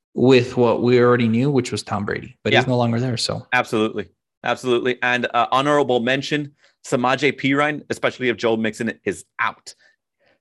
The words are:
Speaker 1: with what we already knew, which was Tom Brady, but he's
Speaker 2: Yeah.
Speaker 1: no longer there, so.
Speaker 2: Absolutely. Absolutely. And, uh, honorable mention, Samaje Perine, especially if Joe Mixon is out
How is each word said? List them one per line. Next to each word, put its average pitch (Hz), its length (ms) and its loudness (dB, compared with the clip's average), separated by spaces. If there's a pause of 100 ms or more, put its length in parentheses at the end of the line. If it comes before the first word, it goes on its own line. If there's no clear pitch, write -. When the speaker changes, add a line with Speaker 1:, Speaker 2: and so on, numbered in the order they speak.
(140)
Speaker 1:
with 123 420 4
what 120 260 2
we 123 180 4
already 123 280 4
knew, 120 220 2
which 131 220 0
was 104 100 -6
Tom 104 220 -6
Brady, - 380 -8
but 107 100 -2
he's 131 100 4
Speaker 2:
Yeah. - 60 -2
Speaker 1:
no 123 80 2
longer 117 240 0
there, 123 160 -4
so. 107 360 -6
Speaker 2:
Absolutely. 110 560 -2 (360)
Absolutely. 120 580 -2
And, 123 300 0
uh, 120 180 2
honorable 135 500 2
mention, 139 540 -4 (300)
Samaje 131 480 0
Perine, 143 580 -2
especially 127 380 -2
if 113 80 -2
Joe 113 200 0
Mixon 110 480 -4
is 92 200 -6 (140)
out - 360 -6 (680)